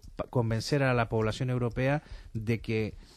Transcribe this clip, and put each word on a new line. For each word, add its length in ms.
pa-, 80
convencer 580
a 120
la 140
población 400
europea 540
de 260
que, 340